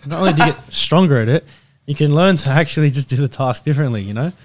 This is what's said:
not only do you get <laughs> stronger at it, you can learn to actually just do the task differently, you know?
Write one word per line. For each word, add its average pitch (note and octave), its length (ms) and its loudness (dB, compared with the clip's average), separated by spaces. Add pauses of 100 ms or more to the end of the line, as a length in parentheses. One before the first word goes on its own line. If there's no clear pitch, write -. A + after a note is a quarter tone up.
not D#3+ 140 -8
only F#3 140 2
do D3+ 120 4
you D#3 60 2
get - 140 -12
<laughs> - 80 -20
stronger D#3 480 2
at A2 80 0
it, D3 160 0 (400)
you C#3+ 100 -6
can D3 180 0
learn F#3 240 4
to C#3+ 120 -4
actually D3 420 0
just C3+ 180 -4
do C3 60 -2
the C#3 120 0
task B2+ 360 -6
differently, C3+ 380 -2
you G2 120 -8
know? C#3 180 -4 (140)